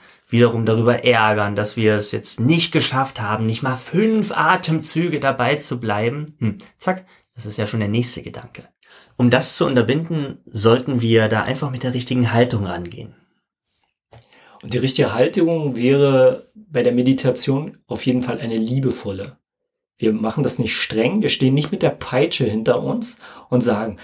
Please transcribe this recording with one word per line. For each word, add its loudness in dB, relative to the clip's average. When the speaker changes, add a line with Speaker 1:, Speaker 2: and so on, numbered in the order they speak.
Speaker 1:
wiederum 4
darüber 2
ärgern, 2
dass -4
wir 2
es -2
jetzt -4
nicht 2
geschafft -2
haben, -2
nicht -4
mal -2
fünf 0
Atemzüge 0
dabei 0
zu -6
bleiben. -4
Hm, -2
zack, -4
das -14
ist -8
ja -2
schon -4
der -2
nächste 0
Gedanke. -16
Um 4
das 4
zu 2
unterbinden, 0
sollten 2
wir 4
da 0
einfach -4
mit -8
der -4
richtigen -2
Haltung 2
rangehen. -12
Speaker 2:
Und -12
die 0
richtige 0
Haltung 0
wäre 4
bei -4
der 2
Meditation 0
auf -8
jeden 0
Fall -4
eine -4
liebevolle. -4
Wir 2
machen -2
das -2
nicht -4
streng, -2
wir 0
stehen 2
nicht -2
mit -4
der 2
Peitsche -2
hinter 0
uns -6
und 2
sagen, -2